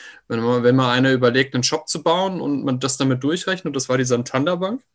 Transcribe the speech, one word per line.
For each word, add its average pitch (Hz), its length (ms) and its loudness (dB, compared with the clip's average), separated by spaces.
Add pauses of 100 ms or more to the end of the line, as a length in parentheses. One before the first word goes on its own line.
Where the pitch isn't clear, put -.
(280)
Wenn 117 120 -2
man, 120 240 0
wenn 123 140 6
man 131 140 4
einer 131 200 4
überlegt, 127 420 2
einen 123 100 0
Shop - 260 -4
zu 160 140 -4
bauen 180 360 0
und 139 240 -4
man 131 160 -2
das 131 160 -2
damit 131 260 0
durchrechnet, 165 540 -2
das 131 140 -4
war 131 80 2
die 131 80 0
Santander 131 520 0
Bank, 196 240 -4 (140)